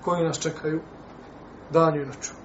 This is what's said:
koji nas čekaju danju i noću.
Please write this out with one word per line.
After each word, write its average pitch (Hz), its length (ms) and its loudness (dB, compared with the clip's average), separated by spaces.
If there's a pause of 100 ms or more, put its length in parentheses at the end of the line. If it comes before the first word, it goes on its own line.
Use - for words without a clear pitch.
koji 175 200 2
nas 156 140 0
čekaju 160 420 0 (880)
danju 156 320 6
i 135 40 -4
noću. - 260 -10 (120)